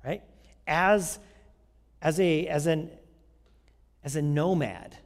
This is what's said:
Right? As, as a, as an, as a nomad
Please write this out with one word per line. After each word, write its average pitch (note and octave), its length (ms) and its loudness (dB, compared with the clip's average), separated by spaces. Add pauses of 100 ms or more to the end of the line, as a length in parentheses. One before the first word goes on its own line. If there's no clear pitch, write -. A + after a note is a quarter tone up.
Right? D#3 180 -8 (440)
As, F#3 520 2 (800)
as D#3 180 0
a, E3 280 2
as D3 200 -2
an, D#3+ 240 0 (1120)
as C#3 120 -6
a D3 60 0
nomad D3 840 0